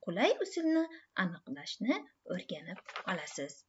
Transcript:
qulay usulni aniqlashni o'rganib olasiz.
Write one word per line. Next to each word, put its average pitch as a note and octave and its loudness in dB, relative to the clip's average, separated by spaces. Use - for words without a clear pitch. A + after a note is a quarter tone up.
qulay G#3 4
usulni D#4+ 4
aniqlashni F3+ -2
o'rganib E3+ -6
olasiz. D3+ -4